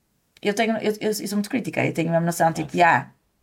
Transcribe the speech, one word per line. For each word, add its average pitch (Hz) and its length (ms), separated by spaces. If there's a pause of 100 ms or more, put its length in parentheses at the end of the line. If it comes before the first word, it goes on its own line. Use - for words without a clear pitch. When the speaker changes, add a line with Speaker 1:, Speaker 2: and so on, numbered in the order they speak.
(420)
Speaker 1:
eu 202 120
tenho, 226 240
eu, 208 220
eu, 214 100
eu - 40
sou 208 220
muito 202 140
crítica, 196 360
eu 160 80
tenho 165 140
a 165 40
mesma 165 140
noção, 165 260
tipo, 156 200
Speaker 2:
Sim. 175 60
Speaker 1:
yeah, 156 320 (320)